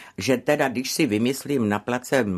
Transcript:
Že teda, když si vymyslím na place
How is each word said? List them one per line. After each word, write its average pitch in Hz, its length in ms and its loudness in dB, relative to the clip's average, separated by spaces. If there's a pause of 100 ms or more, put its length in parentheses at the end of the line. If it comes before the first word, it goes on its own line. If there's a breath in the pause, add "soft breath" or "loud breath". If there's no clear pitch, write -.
(180 loud breath)
Že 120 200 2
teda, 147 320 2
když 123 220 -4
si 165 140 0
vymyslím 120 640 0
na 104 100 0
place 123 460 0 (120)